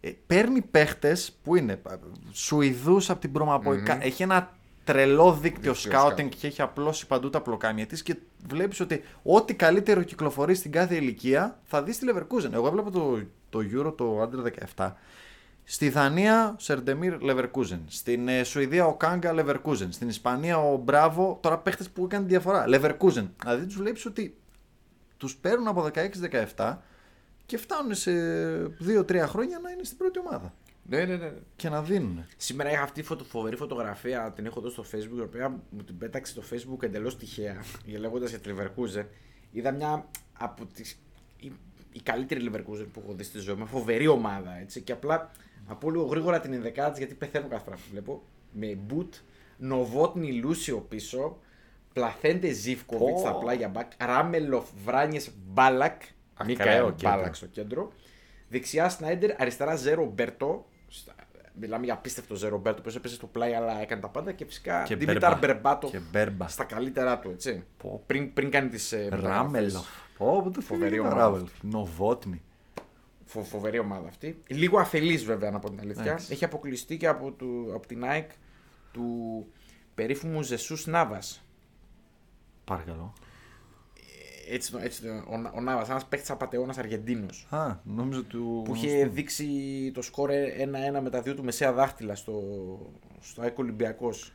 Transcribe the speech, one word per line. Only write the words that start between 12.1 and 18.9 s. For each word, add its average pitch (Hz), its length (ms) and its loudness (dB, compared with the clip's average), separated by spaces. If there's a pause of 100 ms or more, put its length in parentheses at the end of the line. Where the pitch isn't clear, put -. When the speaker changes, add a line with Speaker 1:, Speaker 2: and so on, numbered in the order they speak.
Speaker 1:
Leverkusen. 175 420 0
Εγώ 117 140 4
έβλεπα 202 240 2
το, 147 280 2 (320)
το 113 80 -2 (140)
Euro, 151 240 0
το 110 260 2
under 113 60 0 (100)
δεκαεφτά. 107 580 -4 (680)
Στη - 240 0
Δανία, 196 680 4
Σερντεμίρ 143 640 0
Leverkusen. 123 560 0 (100)
Στην, 123 400 -2
ε, 127 160 2
Σουηδία, 143 420 2
ο 156 80 4